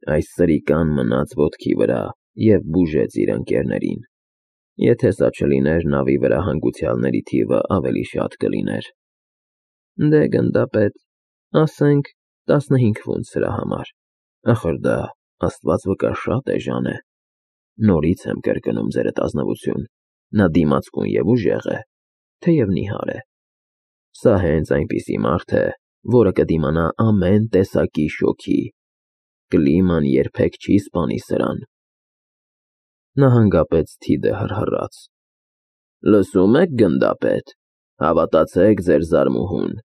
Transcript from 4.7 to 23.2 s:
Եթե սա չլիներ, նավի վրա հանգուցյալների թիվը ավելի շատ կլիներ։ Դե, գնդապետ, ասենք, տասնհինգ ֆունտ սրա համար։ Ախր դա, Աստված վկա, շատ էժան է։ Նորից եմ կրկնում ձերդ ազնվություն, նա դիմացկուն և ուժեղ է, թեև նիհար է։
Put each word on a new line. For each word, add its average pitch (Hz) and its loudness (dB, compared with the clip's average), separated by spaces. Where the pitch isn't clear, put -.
Եթե 120 2
սա 62 0
չլիներ, 71 0
նավի 69 0
վրա 64 0
հանգուցյալների 62 -2
թիվը 57 -2
ավելի 65 -2
շատ - -6
կլիներ։ 50 -4
Դե, 151 2
գնդապետ, - 0
ասենք, 147 2
տասնհինգ 131 2
ֆունտ - -6
սրա - -4
համար։ - -6
Ախր 85 0
դա, 62 -2
Աստված - -4
վկա, 92 -2
շատ - -4
էժան 62 -4
է։ - -6
Նորից 90 2
եմ - -6
կրկնում - -2
ձերդ 53 -4
ազնվություն, - -4
նա 104 2
դիմացկուն 76 0
և 57 0
ուժեղ - 0
է, 50 -4
թեև 139 2
նիհար - -4
է։ - -10